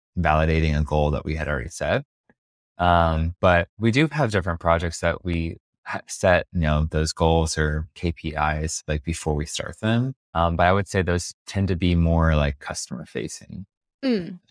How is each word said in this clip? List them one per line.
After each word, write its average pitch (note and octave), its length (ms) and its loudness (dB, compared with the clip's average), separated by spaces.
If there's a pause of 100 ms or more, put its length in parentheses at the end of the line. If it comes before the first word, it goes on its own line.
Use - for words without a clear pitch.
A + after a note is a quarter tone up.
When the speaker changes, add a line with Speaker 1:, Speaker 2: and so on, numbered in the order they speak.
(180)
Speaker 1:
validating D#2+ 640 2
a D2+ 40 2
goal D2 280 0
that - 140 -4
we D2+ 100 -4
had D#2 120 -6
already D2 220 -6
set. G#2 340 -2 (720)
Um, E2+ 640 2
but F2 260 4 (100)
we A2+ 140 2
do D3 200 2
have D3 200 -2
different F2+ 280 -2
projects E2+ 400 0
that E2+ 240 -2
we E2+ 340 -4 (280)
ha-, - 220 -8
set, F2+ 440 2
you F2+ 100 -2
know, D#2 300 2
those D#2 220 -2
goals E2 440 2
or D#2 380 -2
K E2+ 160 -4
P D#2 240 -10
Is, D#2 540 -2
like, D2+ 160 -2
before D#2+ 300 -4
we D2 100 -4
start - 340 -10
them. A#2 360 -2 (180)
Um, E2+ 240 0
but F2 100 4
I F#2 60 6
would G2 140 0
say G2 140 0
those F2 320 -2 (140)
tend G2 220 -2
to F2+ 80 0
be F2 180 2
more, E2 400 4
like, C#2+ 240 0
customer - 460 -10
facing. - 640 -10 (360)
Speaker 2:
Mm. F#3+ 360 -2 (120)